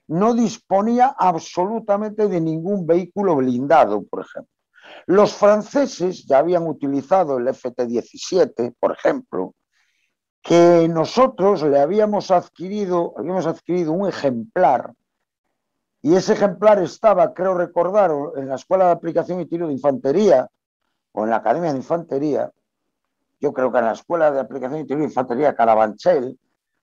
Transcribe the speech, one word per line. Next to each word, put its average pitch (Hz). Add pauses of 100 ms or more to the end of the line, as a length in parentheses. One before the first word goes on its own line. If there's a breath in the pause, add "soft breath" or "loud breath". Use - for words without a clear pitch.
no 196
disponía 233
absolutamente 208
de 185
ningún 165
vehículo 175
blindado, 127
por 95
ejemplo. - (560 loud breath)
Los 190
franceses 208
ya 135
habían 165
utilizado 143
el 123
F 127
T 123
diecisiete, 120
por -
ejemplo, - (880)
que 170
nosotros 180
le 139
habíamos 208
adquirido, 180
habíamos 160
adquirido 165
un 190
ejemplar, 127 (1080)
y 156
ese 190
ejemplar 202
estaba, 175
creo 185
recordar, 175 (260)
en 135
la 135
Escuela 185
de 175
Aplicación 165
y 156
Tiro 170
de 143
Infantería, 139 (640)
o 104
en 113
la 113
Academia 143
de 135
Infantería, 139 (880)
yo 139
creo 127
que 123
en 117
la 110
Escuela 160
de 135
Aplicación 127
y 135
Tiro 143
de 147
Infantería 127
Carabanchel, 117 (440)